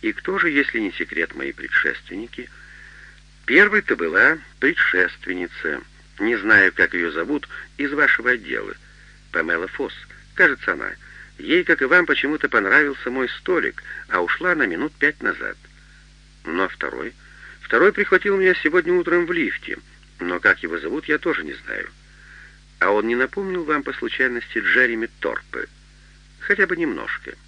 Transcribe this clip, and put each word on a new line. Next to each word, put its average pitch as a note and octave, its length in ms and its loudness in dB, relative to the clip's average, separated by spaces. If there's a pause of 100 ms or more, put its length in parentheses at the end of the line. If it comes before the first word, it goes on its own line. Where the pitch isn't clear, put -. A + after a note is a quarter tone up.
«И A2+ 100 -2
кто - 260 -4
же, E3 120 2
если C#3 280 0
не G2+ 140 -2
секрет, - 420 -4
мои C2+ 180 -8
предшественники?» F2 960 -4 (960)
«Первой-то G3 500 4
была G2 420 4 (220)
предшественница. F2+ 1200 -2 (380)
Не A2+ 180 0
знаю, G2 360 6
как F2 200 2
её E2+ 180 -2
зовут, F#2+ 380 -4 (300)
из C#3+ 140 -4
вашего C3+ 400 2
отдела. B1+ 420 -6 (580)
Памела E2+ 360 -2
Фосс. - 260 -6 (400)
Кажется, D3 380 2
она. B1 200 -6 (460)
Ей, E3 260 0
как - 180 2
и - 40 0
вам, E3+ 200 4
почему-то D#3 420 0
понравился B2+ 600 2
мой B2+ 180 -2
столик, - 540 -2 (260)
а F2+ 120 2
ушла E3 340 0
на D3 120 0
минут G2+ 280 -4
пять - 280 -2
назад». E2 340 -4 (880)
«Ну, E2 180 -2
а F#2+ 60 0
второй?» D2+ 460 -8 (460)
«Второй F#3 320 4
прихватил G3 440 2
меня F#3 180 4
сегодня F3 380 2
утром F3 340 2
в F3 60 -4
лифте, - 460 -4 (400)
но F2 220 -4
как F#2+ 220 4
его E2 160 -4
зовут, F2+ 300 -6
я G#2+ 100 0
тоже D#3 260 -2
не C#2+ 100 -10
знаю». G1+ 340 -10 (880)
«А F2+ 120 2
он G#2+ 160 2
не A#2 100 0
напомнил F3+ 480 -2
вам D3 180 0
по C#3+ 100 -6
случайности A#2+ 680 -4
Джереми A#2 520 2 (100)
Торпе?» - 460 -6 (720)
«Хотя G3+ 280 2
бы F3 100 -4
немножко». F2 580 -4 (140)